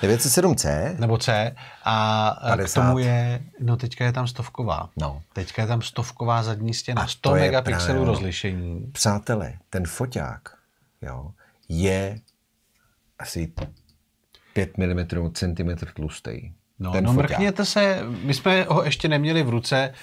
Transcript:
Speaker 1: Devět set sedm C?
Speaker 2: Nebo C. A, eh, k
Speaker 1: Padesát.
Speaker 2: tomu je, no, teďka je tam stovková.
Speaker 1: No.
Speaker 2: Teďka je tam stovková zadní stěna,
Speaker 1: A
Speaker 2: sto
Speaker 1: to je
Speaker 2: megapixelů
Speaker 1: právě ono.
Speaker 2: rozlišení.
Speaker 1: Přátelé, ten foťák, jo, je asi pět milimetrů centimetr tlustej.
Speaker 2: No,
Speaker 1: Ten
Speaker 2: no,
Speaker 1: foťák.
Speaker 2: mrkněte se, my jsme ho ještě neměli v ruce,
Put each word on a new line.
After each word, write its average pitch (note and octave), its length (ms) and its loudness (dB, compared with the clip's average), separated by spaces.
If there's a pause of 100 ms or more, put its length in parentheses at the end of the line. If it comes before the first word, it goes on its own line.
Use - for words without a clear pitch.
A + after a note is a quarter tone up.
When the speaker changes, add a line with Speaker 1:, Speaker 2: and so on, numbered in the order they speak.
Speaker 1:
Devět C#3 200 4
set C#3 80 2
sedm F3 260 6
C? E2 440 0
Speaker 2:
Nebo A2+ 180 4
C. A#2 380 0 (300)
A, A2 560 2
eh, C3 60 -8
k - 20 0
Speaker 1:
Padesát. G2 380 2
Speaker 2:
tomu B2+ 120 4
je, A#2+ 420 2 (180)
no, A#2+ 180 2
teďka A#2+ 280 -4
je B2 60 2
tam B2+ 160 -2
stovková. G2+ 680 -4
Speaker 1:
No. D2 240 -4 (120)
Speaker 2:
Teďka - 280 -6
je F2+ 60 0
tam A#2 140 0
stovková A#2 640 -2
zadní A2 300 -2
stěna, A#2+ 280 -2
Speaker 1:
A A#2+ 60 -2
Speaker 2:
sto - 220 -2
Speaker 1:
to F#2 60 6
je F#2 60 6
Speaker 2:
megapixelů F#2 440 2
Speaker 1:
právě F2 160 2
ono. A#2 100 4
Speaker 2:
rozlišení. F#2 800 -4
Speaker 1:
Přátelé, G#2 640 0 (160)
ten F#2 160 -2
foťák, E2+ 560 -6 (600)
jo, C2+ 300 -10 (380)
je F#2+ 500 0 (1000)
asi E2 320 -6 (1000)
pět F#2+ 240 -2
milimetrů F2 520 0
centimetr E2+ 640 -2
tlustej. D2+ 580 -10 (280)
Speaker 2:
No, F#2 120 -4
Speaker 1:
Ten F#2+ 120 2
Speaker 2:
no, A#2 100 4
Speaker 1:
foťák. C#3 160 4
Speaker 2:
mrkněte G3+ 360 0
se, G3 340 2 (240)
my C#3 100 0
jsme F#3 300 2
ho D#3 200 2
ještě D3 240 0
neměli D3+ 360 2
v B2 60 2
ruce, C3 540 0